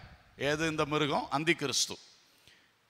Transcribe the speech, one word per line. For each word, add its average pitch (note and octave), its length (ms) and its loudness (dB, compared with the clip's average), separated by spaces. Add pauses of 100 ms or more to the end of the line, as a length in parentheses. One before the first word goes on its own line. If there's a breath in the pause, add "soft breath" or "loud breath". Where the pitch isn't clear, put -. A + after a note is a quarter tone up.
(360)
ஏது D3+ 320 0
இந்த D#3 160 0
மிருகம்? D3 460 0
அந்தி D#3 240 2
கிறிஸ்து. B2+ 440 -2 (920 soft breath)